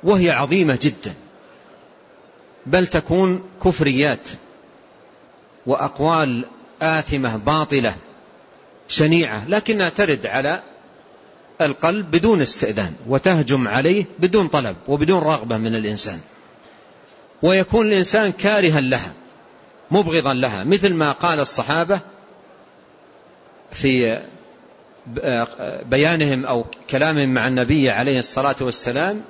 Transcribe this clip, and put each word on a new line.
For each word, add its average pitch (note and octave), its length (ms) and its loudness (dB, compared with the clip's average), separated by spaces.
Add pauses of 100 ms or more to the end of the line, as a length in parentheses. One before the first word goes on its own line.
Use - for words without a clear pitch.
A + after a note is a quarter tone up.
وهي F3+ 280 4
عظيمة C#3+ 500 2
جدًا، D#3 320 -4 (1500)
بل F3 220 0
تكون F#3 560 0 (200)
كفريات C#3+ 680 0 (1400)
وأقوال C#3 800 0 (360)
آثمة D3 560 -2
باطلة C3 580 0 (920)
شنيعة، D3+ 600 2
لكنها G#3 420 0
ترد D#3 360 0
على C3+ 360 -2 (1000)
القلب E3 500 0
بدون E3+ 300 4
استئذان G2+ 520 -2 (140)
وتهجم C3+ 600 2
عليه D#3 380 2 (140)
بدون F3+ 280 2
طلب B2 280 -2 (120)
وبدون D3+ 360 2
رغبة A#2+ 340 -2
من A2+ 180 -2
الإنسان، G#2 440 -4 (1200)
ويكون F#3+ 460 2
الإنسان G3+ 440 2
كارها F#3 500 2
لها B2+ 320 -4 (800)
مبغضا D#3+ 420 2
لها، A#2+ 300 -2
مثل F#3 300 2
ما D#3 180 0
قال D#3+ 280 0
الصحابة D#3+ 600 0 (1700)
في B2 500 0 (1600)
بيانهم C#3+ 600 0
أو A#2+ 200 -2 (240)
كلامهم C#3+ 440 0
مع A#2+ 140 2
النبي C3 420 2
عليه B2+ 300 0
الصلاة C3+ 420 -2
والسلام C#3 680 -4